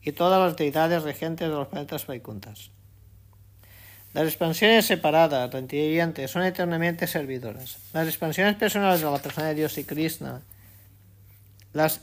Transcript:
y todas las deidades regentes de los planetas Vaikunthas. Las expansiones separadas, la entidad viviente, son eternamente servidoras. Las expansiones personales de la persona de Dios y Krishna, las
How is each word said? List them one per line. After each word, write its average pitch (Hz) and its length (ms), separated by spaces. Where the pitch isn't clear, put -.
y 147 60
todas 180 260
las 180 160
deidades 160 480
regentes 160 460
de 151 60
los 139 140
planetas 143 380
Vaikunthas. 110 640
Las 151 120
expansiones 175 600
separadas, 156 640
la 131 80
entidad 143 260
viviente, 160 440
son 180 140
eternamente 175 640
servidoras. 131 720
Las 160 120
expansiones 175 500
personales 196 440
de 151 100
la 143 60
persona 147 320
de 156 60
Dios 151 240
y 139 60
Krishna, 147 580
las 156 300